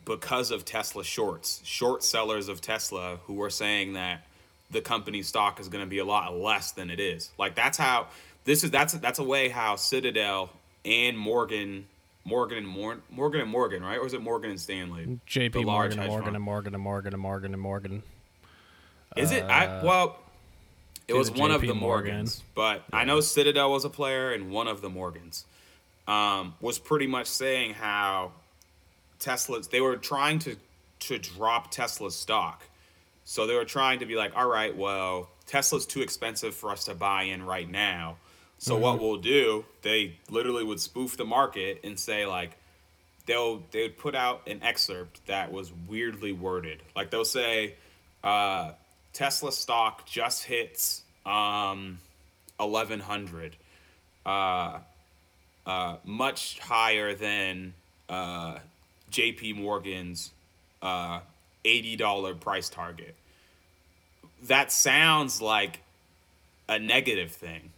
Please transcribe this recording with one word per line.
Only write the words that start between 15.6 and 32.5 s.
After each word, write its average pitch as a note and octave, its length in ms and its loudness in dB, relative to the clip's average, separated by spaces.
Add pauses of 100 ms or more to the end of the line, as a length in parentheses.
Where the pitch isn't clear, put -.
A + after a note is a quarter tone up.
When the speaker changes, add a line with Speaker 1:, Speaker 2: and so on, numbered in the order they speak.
Speaker 1:
The A2+ 60 2
large G#2+ 240 2
Speaker 2:
Morgan, G#2+ 80 -4
Speaker 1:
hedge G2+ 100 0
Speaker 2:
Morgan G#2+ 160 0
Speaker 1:
fund. G#2 120 -2
Speaker 2:
and G#2 80 -4
Morgan, G2+ 300 -4 (400)
and G2 80 -6
Morgan, G2 320 -4
and F#2+ 80 -4
Morgan. G2 400 -4 (1120)
Speaker 1:
Is - 140 4
it? B3+ 140 2
I, C3+ 220 6
Speaker 2:
Uh, F#3+ 180 -2
Speaker 1:
well, F3+ 340 4 (880)
it A#2 60 -2
Speaker 2:
it's B2 60 4
Speaker 1:
was A#2+ 120 2
Speaker 2:
either A#2+ 100 -2
Speaker 1:
one D3+ 120 6
of D3 80 4
Speaker 2:
J B2 80 0
P A2 40 2
Speaker 1:
the G#2 60 0
Speaker 2:
Morgan. G#2 360 2
Speaker 1:
Morgans, G#2+ 280 -4 (140)
but G#2+ 260 2 (100)
I A2 60 4
Speaker 2:
Yeah. A#2+ 60 4
Speaker 1:
know C#3+ 160 6
Citadel C#3+ 500 4
was C3+ 140 2
a D3 60 -2
player C3 420 0
and G2 180 -4
one A2 160 -2
of G#2+ 160 -4
the G2 80 -6
Morgans, F2 540 -8 (640)
um, G2+ 520 2
was A#2+ 200 -2
pretty D3 260 2
much B2+ 220 -2
saying B2+ 460 0
how G2+ 580 0 (880)
Tesla's, B2+ 480 -2
they B2 120 2
were C3 160 4
trying D3 440 2
to, B2+ 160 -6 (440)
to B2 200 -4
drop A2+ 500 0
Tesla's A2 460 -4
stock. F#2 480 -2 (640)